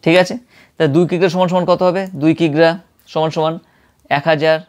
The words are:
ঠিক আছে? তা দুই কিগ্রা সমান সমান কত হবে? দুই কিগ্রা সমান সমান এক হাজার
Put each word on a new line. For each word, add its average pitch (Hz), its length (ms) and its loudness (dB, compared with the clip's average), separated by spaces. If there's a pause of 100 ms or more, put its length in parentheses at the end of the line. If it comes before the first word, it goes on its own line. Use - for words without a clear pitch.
ঠিক 165 180 4
আছে? 180 120 -4 (420)
তা - 60 -2 (120)
দুই 175 160 4
কিগ্রা 180 240 0
সমান 185 180 0
সমান 185 200 0
কত 175 160 0
হবে? 185 140 -2 (200)
দুই 160 180 2
কিগ্রা 165 300 2 (420)
সমান 160 240 -2
সমান 160 180 -2 (640)
এক 147 120 -8
হাজার 160 260 2 (120)